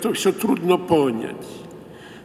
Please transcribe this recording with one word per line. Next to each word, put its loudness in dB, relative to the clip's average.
to 0
wszystko 0
trudno 4
pojąć. 0